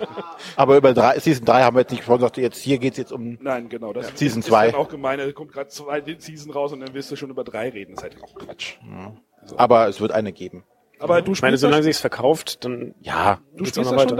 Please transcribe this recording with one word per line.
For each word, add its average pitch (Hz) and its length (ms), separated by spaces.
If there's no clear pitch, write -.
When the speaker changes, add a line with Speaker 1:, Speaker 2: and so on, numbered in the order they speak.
Speaker 1:
Aber 139 220
über 135 160
drei, 120 260
Season 127 260
drei 120 180
haben 120 120
wir 127 60
jetzt 120 100
nicht 117 80
gesprochen, 120 220
sagte 123 200
jetzt, 117 160
hier 135 200
geht's 127 200
jetzt 127 140
um 117 300
Speaker 2:
Nein, 123 280
genau, 113 240
das 120 220
Speaker 1:
Season 120 240
Speaker 2:
ist - 80
Speaker 1:
zwei. 110 240
Speaker 2:
dann 135 80
auch 160 100
gemein, 139 300
da 139 140
kommt 147 180
grad 139 200
zwei 147 300
Season 151 320
raus 143 220
und 135 60
dann 131 140
willst 139 180
du 143 60
schon 139 120
über 127 140
drei 113 260
reden. 98 260
Das - 100
ist - 100
halt - 80
auch - 120
Quatsch. - 400
Speaker 1:
Ja. 101 240
Speaker 2:
So. - 120
Speaker 1:
Aber 117 300
es 98 120
wird 104 120
eine 107 200
geben. 90 320
Speaker 2:
Aber 170 220
du 185 100
Speaker 3:
Ich 190 100
meine, 127 120
Speaker 2:
spielst 131 80
Speaker 3:
solange 151 180
Speaker 2:
das 151 60
Speaker 3:
sich's 156 140
verkauft, - 640
dann 123 380
Speaker 1:
Ja. 90 380
Speaker 2:
Du - 100
Speaker 3:
geht's - 80
Speaker 2:
spielst 190 80
Speaker 3:
auch 240 40
noch 254 80
Speaker 2:
das 139 120
schon, 254 80
Speaker 3:
weiter. 247 80